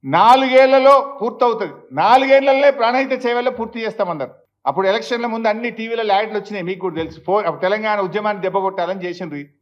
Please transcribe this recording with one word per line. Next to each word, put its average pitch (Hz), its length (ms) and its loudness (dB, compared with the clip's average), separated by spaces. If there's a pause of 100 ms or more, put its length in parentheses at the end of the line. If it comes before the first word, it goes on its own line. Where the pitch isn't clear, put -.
నాలుగేళ్లలో 262 880 6 (260)
పూర్తవుతుంది, 220 540 -2 (280)
నాలుగేళ్లలోనే 269 760 4
ప్రాణహిత 254 360 0 (100)
చేవెళ్ళ 240 340 -2
పూర్తి 220 260 -8
చేస్తామన్నారు. 175 500 -6 (340)
అప్పుడు 185 220 -2
ఎలక్షన్ల 233 420 -4
ముందు 226 180 -4
అన్ని 226 280 -4
టీవీల 226 240 -6 (100)
యాడ్లు 214 260 -2
వచ్చినాయి, 196 300 -10
మీకు 185 160 -8
కూడా 165 160 -6
తెలుసు. 156 260 -10
ఫోర్, 202 220 0
అప్పుడు 151 180 -6
తెలంగాణ 214 400 -2
ఉద్యమాన్ని 208 380 -4
దెబ్బ 185 220 -2
కొట్టాలని 185 400 -6
చేసిండ్రు. 170 320 -10 (240)